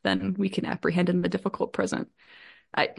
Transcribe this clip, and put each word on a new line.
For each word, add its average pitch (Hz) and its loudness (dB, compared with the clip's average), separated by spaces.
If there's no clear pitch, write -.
than 190 0
we 196 0
can - -2
apprehend 175 2
in 175 2
the 175 0
difficult - -2
present. - -2
I, - 2